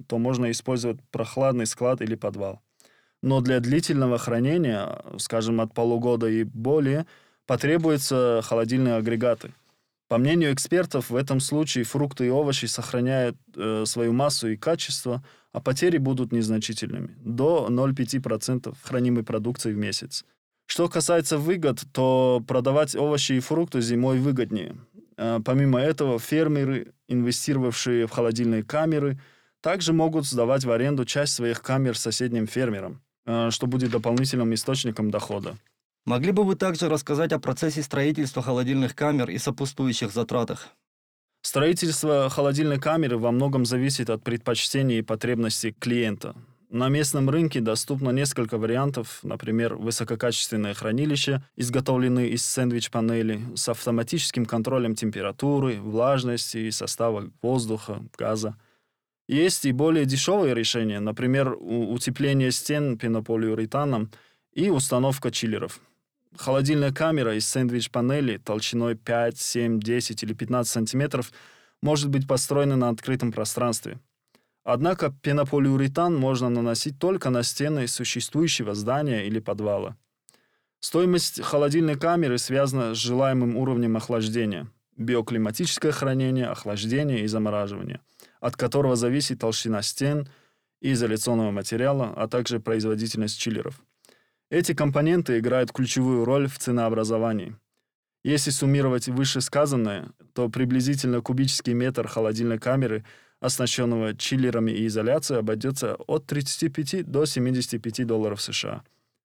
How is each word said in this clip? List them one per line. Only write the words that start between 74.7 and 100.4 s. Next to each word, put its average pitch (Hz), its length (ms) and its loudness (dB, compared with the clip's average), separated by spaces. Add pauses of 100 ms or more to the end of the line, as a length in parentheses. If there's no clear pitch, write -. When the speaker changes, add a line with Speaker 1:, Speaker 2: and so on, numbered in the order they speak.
Speaker 1:
пенополиуретан 143 960 2
можно 131 320 2
наносить 120 500 -2
только 190 300 0
на 123 140 2
стены 139 440 -2
существующего 120 880 -2
здания 117 520 0
или 110 140 -2
подвала. 101 540 -2 (880)
Стоимость 175 640 2
холодильной 147 540 2
камеры 160 420 2
связана 131 560 0
с - 20 -4
желаемым 123 640 2
уровнем 120 400 2
охлаждения, 110 680 -2 (280)
биоклиматическое 117 960 0
хранение, 131 540 0
охлаждение 113 800 -2
и - 20 -2
замораживание, 104 720 -2 (400)
от - 160 -2
которого 127 400 2
зависит 123 440 0
толщина 110 420 -2
стен 143 480 -2 (500)
и 135 120 0
изоляционного 113 580 2
материала, 117 680 0
а 110 100 -2
также 120 320 -2
производительность 110 800 -2
чиллеров. - 440 -4 (640)
Эти 175 260 2
компоненты 147 640 2
играют 120 340 2
ключевую 127 540 2
роль 139 200 4
в 135 120 -8
ценообразовании. 113 960 0 (640)
Если 143 280 0
суммировать 139 580 2
вышесказанное, 127 1040 0 (240)
то 123 160 0